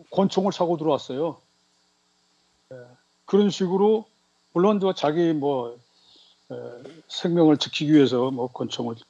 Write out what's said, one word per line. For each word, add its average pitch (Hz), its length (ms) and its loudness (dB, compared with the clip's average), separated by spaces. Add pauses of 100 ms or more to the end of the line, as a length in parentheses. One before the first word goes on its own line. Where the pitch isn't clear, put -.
(120)
권총을 196 400 0
차고 175 260 -2
들어왔어요. 147 600 -4 (1300)
예, 131 40 -18 (500)
그런 202 240 4
식으로 196 560 0 (480)
물론 202 260 2
저 185 140 0
자기 165 400 0
뭐, 135 420 -4 (760)
에, 127 40 -12 (520)
생명을 170 500 2
지키기 - 340 -4
위해서 131 380 4
뭐 123 200 -6
권총을 117 480 -8 (120)